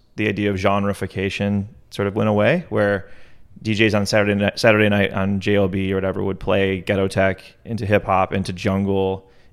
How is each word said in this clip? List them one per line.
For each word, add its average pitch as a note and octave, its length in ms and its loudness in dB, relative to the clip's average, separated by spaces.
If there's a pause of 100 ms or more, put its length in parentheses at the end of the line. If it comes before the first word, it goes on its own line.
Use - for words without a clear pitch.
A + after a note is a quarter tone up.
(140)
the G#2+ 140 -2
idea G#2 200 -2
of G2 80 -2
genreification G2 1080 -2 (240)
sort G2+ 160 -4
of G2 80 -2
went G#2+ 140 0
away, G#2+ 400 2
where G2+ 420 -2 (500)
D A2 120 -4
Js G#2+ 260 2
on G2+ 80 0
Saturday G#2 300 2
ni-, G2+ 180 0
Saturday G#2+ 340 4
night G2+ 240 2
on G2 280 -2
J G#2 160 2
L G2+ 100 4
B F#2+ 260 -2
or G2 40 0
whatever F#2+ 260 -2
would F#2+ 160 -4
play G2 400 0
ghetto G2 300 0
tech F#2+ 340 0 (220)
into G2 220 -6
hip G2+ 180 2
hop, F#2 280 2
into G2 200 -4
jungle, F#2+ 760 -2 (240)